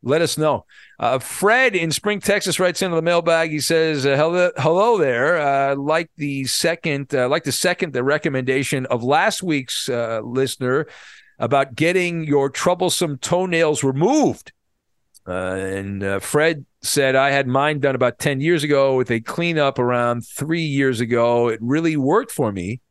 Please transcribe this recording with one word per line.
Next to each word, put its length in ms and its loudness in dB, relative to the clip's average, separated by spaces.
Let 180 2
us 160 -2
know. 280 0
Uh, 220 0
Fred 560 2
in 160 0
Spring, 300 -4
Texas 400 0
writes 200 0
into 140 -2
the 60 2
mailbag. 500 2
He 80 -4
says, 460 2
uh, 100 4
"Hello, 400 2
hello 420 2
there. 400 2
Uh, 380 0
like 400 -2
the 300 -6
second, 680 -2
uh, 140 2
like 160 0
to 80 -4
second 400 -2
the 140 -2
recommendation 800 0
of 180 -2
last 400 0
week's, 460 -4
uh, 340 -4
listener 640 -2
about 360 0
getting 480 0
your 260 2
troublesome 680 -2
toenails 680 0
removed." 720 0
Uh, 280 -4
and, 480 -6
uh, 160 -2
Fred 460 -2
said, 340 0
"I 160 4
had 160 0
mine 320 0
done 160 0
about 240 0
ten 200 -2
years 240 2
ago 320 2
with 160 0
a 80 0
cleanup 580 -2
around 440 0
three 400 -4
years 400 0
ago. 480 2
It 120 -4
really 360 0
worked 340 0
for 200 -2
me. 400 -6